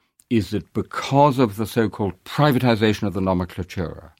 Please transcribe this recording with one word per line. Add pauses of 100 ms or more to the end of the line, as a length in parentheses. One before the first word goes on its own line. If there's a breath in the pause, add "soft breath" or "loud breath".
(300)
is
that
because
of
the
so-called
privatization
of
the
nomenclatura,